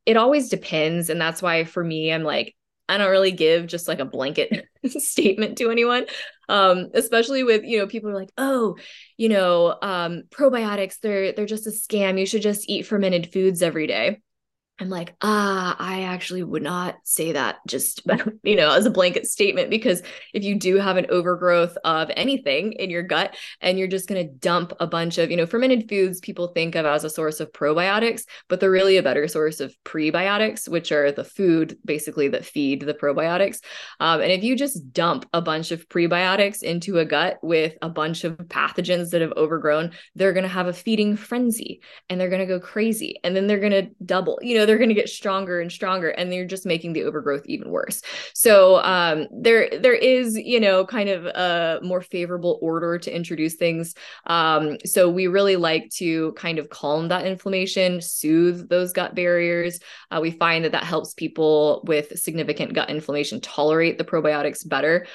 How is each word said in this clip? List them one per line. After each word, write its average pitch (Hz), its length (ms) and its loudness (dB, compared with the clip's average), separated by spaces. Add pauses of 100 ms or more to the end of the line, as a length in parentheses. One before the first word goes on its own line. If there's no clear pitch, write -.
it 220 100 4
always 262 320 4
depends. 165 640 -2
And 170 100 -2
that's 165 180 -2
why 165 260 0
for 170 180 -4
me, 160 280 -2
I'm 160 120 -2
like, - 320 -4 (340)
I 196 80 2
don't 202 140 2
really 190 200 6
give 170 360 2
just, 170 200 -8
like, 151 120 -2
a 135 60 -4
blanket 135 600 -4 (180)
<laughs> - 20 -2
statement 214 760 0
to 233 100 0
anyone. 240 380 2 (420)
Um, 185 440 4
especially 233 520 2
with, 220 180 4
you 226 140 -2
know, 202 100 0
people 214 220 -8
are 202 40 -4
like, 190 240 -8
"Oh, 254 380 0 (400)
you 220 140 0
know, 175 520 4
um, 175 480 -4
probiotics, 214 680 0
they're, 196 320 0
they're 208 140 -4
just 214 200 -6
a 220 40 -6
scam. 196 500 -2
You 190 60 0
should 208 160 -2
just 208 280 -2
eat 190 160 -4
fermented 185 460 0
foods 185 300 2
every 156 260 0
day." 123 320 -2 (600)
I'm 185 100 -8
like, 175 320 -8
"Ah, 196 560 0
I 185 260 -6
actually 180 380 -6
would 156 220 -6
not 180 400 -4
say 165 300 -2
that 127 240 -2 (100)
just, - 340 -6 (220)
<laughs> - 200 -8
you 208 120 2
know, 151 180 4
as 202 140 4
a 220 40 4
blanket 180 360 2
statement, - 420 0
because 208 320 0 (320)
if 202 100 -4
you 202 140 0
do 190 200 2
have 190 200 0
an 180 120 2
overgrowth 175 760 2
of 160 300 0
anything 190 580 -2
in 190 160 -6
your 175 140 -4
gut 175 340 -2 (240)
and 185 160 0
you're 190 100 -2
just 185 200 -4
gonna 190 160 -2
dump 170 560 -2
a 170 80 -2
bunch 170 320 -2
of, 165 100 2
you 170 80 -2
know, 165 80 2
fermented 233 420 2
foods 190 320 0
people 175 280 -6
think 165 260 -2
of 160 140 0
as 151 160 2
a 156 80 -6
source 156 280 -4
of 156 120 -10
probiotics, 180 720 0 (240)
but 180 120 -2
they're 190 120 4
really 190 260 6
a 175 60 4
better 147 240 2
source 160 320 -2
of 135 160 -8 (100)
prebiotics, 190 840 -2
which 165 240 -4
are 143 200 4
the - 120 -6
food 165 640 0
basically 147 440 -2
that 123 140 -4
feed 139 380 -2
the 147 140 -4
probiotics." 160 640 0 (400)
Um, 160 200 2
and 131 120 2
if 185 120 2
you 247 120 2
just 185 380 -4
dump 170 380 0
a 170 120 0
bunch 165 280 -4
of 165 180 -8
prebiotics 185 760 2
into 175 340 -4
a 160 80 4
gut 160 380 0
with 160 400 0
a 165 60 -6
bunch 165 340 -4
of 165 140 -6
pathogens 170 760 -4
that 170 100 2
have 160 160 -2
overgrown, 156 540 0 (240)
they're 190 180 2
gonna 185 140 0
have 185 180 -4
a 175 80 -2
feeding 214 420 0
frenzy 233 680 -4 (280)
and 180 100 -4
they're 185 120 0
gonna 185 160 0
go 185 120 -2
crazy. 214 640 -4
And 180 120 0
then 190 100 2
they're 208 140 2
gonna 196 300 2 (140)
double, 180 380 0
you 240 160 0
know, 214 140 6
they're 214 60 6
gonna 226 160 6
get - 160 2
stronger 190 500 -4
and 170 100 -4
stronger. 185 380 -2
And 180 240 -4
they're 180 140 -4
just 190 200 -8
making 170 280 -2
the 156 100 -2
overgrowth 143 420 -2
even - 240 -8
worse. - 320 -4 (320)
So, 190 480 8
um, 170 480 0
there, 226 480 4
there 247 160 6
is, 247 440 4
you 240 240 2
know, 190 240 4
kind 208 240 -2
of 180 160 -2
a 170 580 0
more 180 160 -2
favorable 175 600 -4
order 165 360 -2
to - 160 -10
introduce 160 420 -4
things. 170 400 -2 (320)
Um, 156 580 2
so 180 240 4
we 185 180 0
really 196 300 4
like 160 380 0
to 160 380 -2
kind 165 240 -6
of 143 120 -6
calm 156 400 -2
that 180 160 -2
inflammation, 185 760 -2
soothe 170 720 0
those 180 240 0
gut 180 200 -2
barriers. 175 680 0 (280)
Uh, 165 120 -4
we 165 100 -2
find 165 320 2
that 156 80 -2
that - 140 -2
helps 156 300 -4
people 151 720 2
with 151 320 -2
significant 156 560 -4
gut 156 160 -2
inflammation 147 520 -6
tolerate 160 560 2
the 156 80 -4
probiotics 151 600 -2
better. 156 500 0